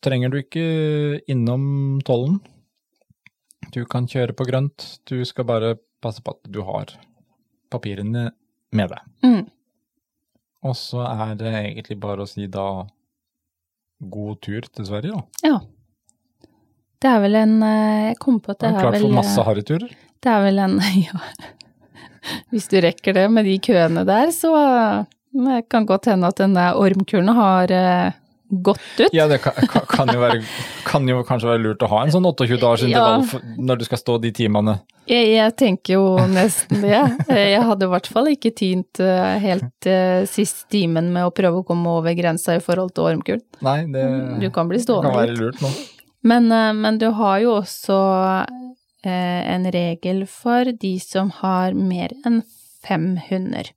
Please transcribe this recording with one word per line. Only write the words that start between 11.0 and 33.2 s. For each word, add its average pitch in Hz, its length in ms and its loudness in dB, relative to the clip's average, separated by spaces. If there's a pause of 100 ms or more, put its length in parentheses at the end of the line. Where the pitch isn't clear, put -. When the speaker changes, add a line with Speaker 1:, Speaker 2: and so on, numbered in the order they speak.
Speaker 1:
er 110 320 -6
det 113 180 -6
egentlig 107 460 -8
bare 101 240 -8
å 98 60 -10
si 101 180 -10
da, 98 400 -6 (1120)
god 104 400 -12
tur 104 200 -10
til - 260 -14
Sverige, 113 300 -8
da. 143 60 -8 (200)
Speaker 2:
Ja. 302 160 0 (1400)
Det 262 80 4
er 226 100 4
vel 202 140 2
en, 220 280 4
eh, 214 480 0
jeg 240 100 -6
kom 247 200 0
på - 100 -12
at 202 100 -8
det 226 80 0
Speaker 1:
Er - 40 2
du 214 60 2
Speaker 2:
er - 40 2
Speaker 1:
klar 117 100 4
for 208 160 2
Speaker 2:
vel, - 80 4
Speaker 1:
masse 101 240 2
Speaker 2:
eh, 110 40 2
Speaker 1:
harryturer? 113 460 -2 (320)
Speaker 2:
det 254 100 2
er 208 100 4
vel 196 160 2
en, 190 200 2 (120)
<laughs> 185 180 2
ja. 185 120 -8 (1300)
Hvis 214 180 -4
du 196 120 4
rekker 170 340 0
det 196 160 4
med 220 140 4
de 190 140 2
køene 170 460 2
der, 226 280 2
så, 330 240 0
eh, 233 480 2 (280)
det 254 360 0
kan 220 180 2
godt 190 200 0
hende 185 200 2
at 185 100 0
denne 180 380 2
ormkuren 190 540 2
har, 190 420 4
eh, 185 420 2 (380)
gått 196 500 -2
ut. - 120 4
Speaker 1:
Ja, 160 160 4
det 143 140 2
kan, 135 100 0 (160)
kan, - 180 0
kan 135 220 2
jo 120 120 2
være, 117 200 2 (440)
kan 143 240 0
jo 127 160 0
kanskje 120 260 -2
være 117 120 2
lurt 107 200 -2
å 107 60 0
ha 107 160 2
en 151 60 2
sånn 180 160 2
åtteogtjue 127 340 0
dagers 117 220 2
intervall 226 400 4